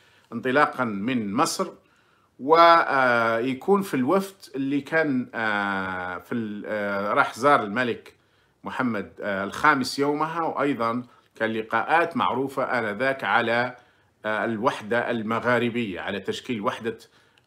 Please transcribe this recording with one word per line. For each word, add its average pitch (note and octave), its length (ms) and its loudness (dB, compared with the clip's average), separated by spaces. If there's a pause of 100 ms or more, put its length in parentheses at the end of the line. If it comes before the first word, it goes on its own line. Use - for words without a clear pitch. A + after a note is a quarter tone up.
(320)
انطلاقا B2+ 520 2
من G#2+ 500 -4
مصر، E3 320 0 (720)
ويكون C3 1400 4
في - 120 -4
الوفد D#3 600 0
اللي C#3 260 -2
كان، C#3 540 0
آه، F#2+ 840 -2
في - 160 -8
ال-، G#2+ 320 -6
آه، G2+ 460 -2
راح C3 220 4
زار C3 280 4
الملك G#2+ 520 -4 (500)
محمد، G#2 560 -4
آه، G2 240 -4
الخامس C3 540 0
يومها، D3+ 440 -2
وأيضا B2 600 -2 (320)
كان A2+ 180 -2
لقاءات A#2+ 640 0
معروفة B2 460 -2
آنذاك A#2 640 -2
على، A#2 520 0 (480)
آه، G#2+ 200 -2
الوحدة A2+ 680 -2
المغاربية، A#2 920 -2
على F#2+ 200 -6
تشكيل A2 400 -6
وحدة A2+ 380 -4 (480)